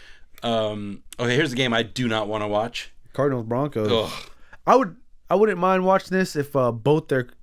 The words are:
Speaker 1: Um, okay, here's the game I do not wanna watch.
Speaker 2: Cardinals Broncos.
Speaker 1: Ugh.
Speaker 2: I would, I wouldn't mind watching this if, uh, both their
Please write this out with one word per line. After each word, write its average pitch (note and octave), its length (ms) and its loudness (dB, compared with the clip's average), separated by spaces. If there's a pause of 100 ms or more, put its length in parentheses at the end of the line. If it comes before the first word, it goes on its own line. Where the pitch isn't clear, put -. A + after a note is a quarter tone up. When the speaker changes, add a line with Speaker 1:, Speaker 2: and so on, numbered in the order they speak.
(440)
Speaker 1:
Um, G#2+ 580 -2 (160)
okay, A#2+ 160 0
here's D3 160 2
the B2 60 -6
game B2+ 180 2
I A#2 80 2
do A2+ 260 -4
not A2 200 -2
wanna G#2+ 200 -2
watch. G#2+ 440 -2 (200)
Speaker 2:
Cardinals C3 340 -2
Broncos. A#2+ 440 -2
Speaker 1:
Ugh. G#2+ 400 -2 (380)
Speaker 2:
I G#3+ 80 8
would, G#3+ 200 0 (320)
I E3 60 2
wouldn't G3+ 240 4
mind F#3 260 2
watching F#3 320 2
this F#3 200 0
if, C#3 180 -2
uh, B2+ 160 2
both D3 380 0
their B2+ 200 0 (140)